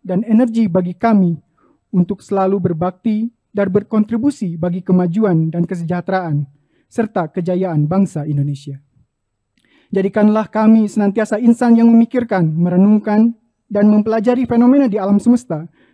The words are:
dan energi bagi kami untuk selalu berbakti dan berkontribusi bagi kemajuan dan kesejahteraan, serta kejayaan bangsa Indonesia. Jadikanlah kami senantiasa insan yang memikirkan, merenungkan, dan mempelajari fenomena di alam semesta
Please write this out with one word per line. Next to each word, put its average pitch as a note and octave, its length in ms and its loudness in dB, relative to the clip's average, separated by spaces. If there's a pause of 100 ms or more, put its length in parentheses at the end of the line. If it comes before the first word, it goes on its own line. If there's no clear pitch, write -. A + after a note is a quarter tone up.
dan F#3 240 -4
energi A3+ 400 2
bagi F3+ 320 -2
kami G3 380 0 (560)
untuk F#3 320 -2
selalu F#3+ 480 -2
berbakti G#3+ 560 -4 (240)
dan G3+ 160 -2
berkontribusi G#3+ 880 -2
bagi F3+ 240 -4
kemajuan F3+ 680 0
dan E3+ 160 -4
kesejahteraan, E3+ 800 -6 (400)
serta F#3 400 -4
kejayaan F3 640 -2
bangsa F#3 400 -2
Indonesia. C#3 480 -6 (1120)
Jadikanlah G#3 560 2
kami A3 400 4
senantiasa G#3 560 -2
insan A#3 320 4
yang A#3 160 4
memikirkan, A3+ 560 2
merenungkan, G3+ 880 2 (320)
dan G#3 240 2
mempelajari A3 560 0
fenomena B3 400 2
di G3+ 160 0
alam G3+ 160 2
semesta G3 480 0 (280)